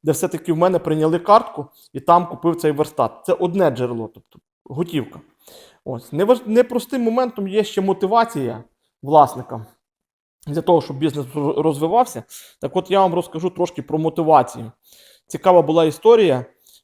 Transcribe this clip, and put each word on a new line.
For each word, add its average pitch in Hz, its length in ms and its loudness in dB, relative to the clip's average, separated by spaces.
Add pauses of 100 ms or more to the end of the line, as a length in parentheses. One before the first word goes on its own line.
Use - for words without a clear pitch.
де 156 80 0
все-таки 170 420 -4
в 156 40 0
мене 175 220 2
прийняли 160 400 -2
картку, 180 460 0 (280)
і 135 60 -12
там 175 280 2
купив 165 280 -4
цей 156 160 -2
верстат. 139 400 -2 (140)
Це - 80 0
одне 180 360 0
джерело, 117 440 -6
тобто - 260 -20 (260)
готівка. 147 560 -6 (640)
Ось. 120 280 -10
Неваж-, 214 320 0
непростим 240 560 0
моментом 226 460 -2
є 202 160 0
ще - 180 -4
мотивація 190 840 -2 (400)
власника 127 600 2 (840)
для 147 140 -4
того, 170 200 4
щоб 135 160 -10
бізнес 143 280 -2 (100)
роз-, 151 260 -2
розвивався. 160 600 0 (380)
Так 143 140 -8
от 180 160 -2
я 196 80 4
вам 185 140 2
розкажу 175 360 -4
трошки 170 320 -6
про 156 180 -4
мотивацію. 156 720 0 (560)
Цікава 180 340 4
була 160 240 2
історія. 160 600 2 (380)